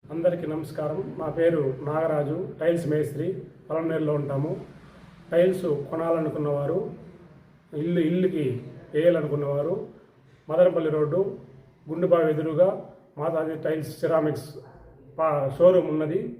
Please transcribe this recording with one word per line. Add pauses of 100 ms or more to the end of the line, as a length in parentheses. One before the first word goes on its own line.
(120)
అందరికీ
నమస్కారం.
నా
పేరు
నాగరాజు, (140)
టైల్స్
మేస్త్రి, (260)
పలమనేరులో
ఉంటాము. (680)
టైల్స్
కొనాలనుకున్నవారు, (840)
ఇల్లు,
ఇల్లుకి (300)
వేయాలనుకున్నవారు (600)
మదనపల్లి
రోడ్డు (520)
గుండుబావి
ఎదురుగా (280)
మాతాజీ
టైల్స్
సిరామిక్స్ (640)
పా-,
షోరూమ్
ఉన్నది